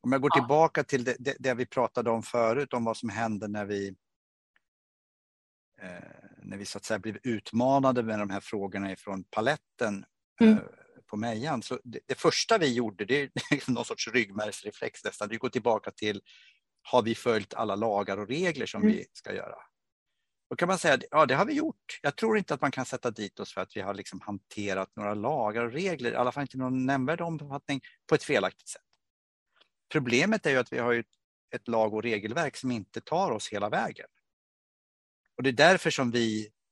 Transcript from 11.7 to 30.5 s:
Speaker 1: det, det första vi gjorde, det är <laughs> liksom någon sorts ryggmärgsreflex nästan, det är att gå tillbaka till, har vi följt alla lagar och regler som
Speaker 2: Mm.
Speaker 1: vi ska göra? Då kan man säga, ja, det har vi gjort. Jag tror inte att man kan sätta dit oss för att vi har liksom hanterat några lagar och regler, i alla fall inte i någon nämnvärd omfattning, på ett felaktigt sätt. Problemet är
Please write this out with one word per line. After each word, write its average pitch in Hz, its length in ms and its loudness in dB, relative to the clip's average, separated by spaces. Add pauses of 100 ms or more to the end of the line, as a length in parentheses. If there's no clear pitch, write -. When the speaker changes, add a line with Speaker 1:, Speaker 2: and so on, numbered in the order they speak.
Speaker 1:
det, 123 220 -12
det 127 100 -4
första - 420 4
vi 147 160 4
gjorde, 110 320 -2
det 135 160 2
är 135 140 -6
<laughs> - 160 -2
liksom 135 220 0
någon 117 120 -2
sorts - 220 -6
ryggmärgsreflex 107 960 -4
nästan, 104 240 -4
det 104 60 -6
är 113 40 -6
att - 40 -8
gå 127 80 -2
tillbaka 110 420 0
till, 104 300 -4 (600)
har 127 200 4
vi 110 140 0
följt 110 380 0
alla 107 220 -2
lagar 101 420 0
och 104 100 -6
regler 160 380 -2
som - 160 -6
Speaker 2:
Mm. 214 140 6
Speaker 1:
vi - 180 -8
ska - 200 -10
göra? 98 220 -8 (960)
Då 127 60 -6
kan 175 120 0
man 185 100 2
säga, 143 220 4 (120)
ja, 151 140 8
det 131 100 2
har 180 100 4
vi 302 80 -2
gjort. - 480 -4
Jag 143 140 -2
tror 220 220 2
inte 185 160 -2
att 139 80 -2
man 170 100 2
kan 131 140 -4
sätta 123 260 -4
dit 107 280 -8
oss 101 140 -10
för 95 80 -4
att - 140 -8
vi 101 60 -6
har 98 120 -6
liksom 98 280 -10
hanterat 98 720 -6
några 104 180 -4
lagar 113 520 -2
och 117 60 -4
regler, 143 400 -4
i 117 40 -4
alla 123 160 2
fall 143 100 -6
inte 131 160 -8
i - 20 -8
någon 131 260 -2
nämnvärd 139 360 0
omfattning, 147 600 -6 (280)
på 156 60 6
ett - 80 0
felaktigt 101 440 0
sätt. - 140 -14 (1080)
Problemet 151 540 2
är 151 60 4